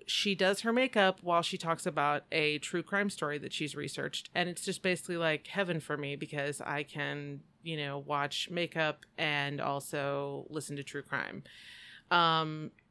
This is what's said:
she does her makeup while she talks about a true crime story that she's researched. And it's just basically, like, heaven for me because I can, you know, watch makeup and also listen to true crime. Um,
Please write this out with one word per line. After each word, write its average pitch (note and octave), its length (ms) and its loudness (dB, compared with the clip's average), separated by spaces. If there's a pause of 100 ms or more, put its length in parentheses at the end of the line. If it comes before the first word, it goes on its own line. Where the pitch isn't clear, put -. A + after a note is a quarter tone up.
she - 280 2
does F#3+ 280 4
her A3+ 100 2
makeup A3+ 500 4
while E3+ 200 4
she F#3 140 -2
talks E3 300 0
about D3 440 2
a D3+ 280 2
true E3+ 240 -2
crime G3+ 260 0
story D3 300 -2
that - 160 -8
she's D3+ 220 -4
researched. C#3 580 -6
And F3 160 2
it's - 160 -6
just F#3 160 -4
basically, F3+ 340 0
like, D#3+ 300 0
heaven F3+ 340 0
for D3 160 -4
me C#3+ 200 -4
because D3 440 -4
I D3 220 -2
can, C#3+ 580 -6 (220)
you E3 160 -6
know, C#3+ 220 -4
watch C#3+ 500 -2
makeup D#3+ 560 0 (100)
and C#3+ 460 0
also C#3 880 -2
listen D3 260 -6
to C#3 60 -6
true C#3 200 -8
crime. - 400 -4 (680)
Um, D#3+ 600 4 (200)